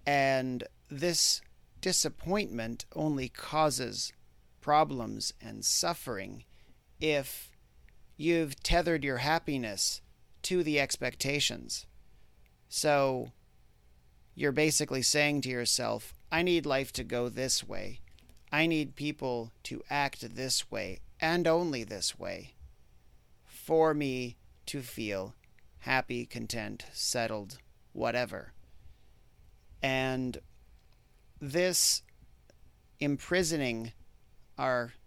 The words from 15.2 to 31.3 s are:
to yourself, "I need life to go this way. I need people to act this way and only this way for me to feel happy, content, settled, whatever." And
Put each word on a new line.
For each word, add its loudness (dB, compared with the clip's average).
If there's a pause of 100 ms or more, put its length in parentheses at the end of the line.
to -4
yourself, -2 (180)
"I 2
need 4
life 0
to -4
go -2
this 0
way. -6 (520)
I 4
need 0
people -4 (100)
to -10
act -2
this -2
way -6 (180)
and 2
only 2
this -4
way -8 (920)
for 2
me -2 (300)
to -6
feel -4 (440)
happy, 0
content, -8
settled, -4 (360)
whatever." -2 (1300)
And 0 (1000)